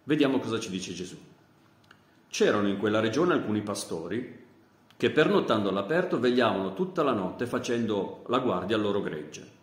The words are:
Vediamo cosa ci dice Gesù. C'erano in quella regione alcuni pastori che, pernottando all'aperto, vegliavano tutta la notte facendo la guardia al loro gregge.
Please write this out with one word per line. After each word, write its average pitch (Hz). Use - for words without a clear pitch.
Vediamo 135
cosa 113
ci -
dice 92
Gesù. 87
C'erano 107
in 98
quella 107
regione 143
alcuni 107
pastori 101
che, 117
pernottando 127
all'aperto, 156
vegliavano 113
tutta 180
la 139
notte 98
facendo 110
la 123
guardia 101
al 104
loro 101
gregge. 78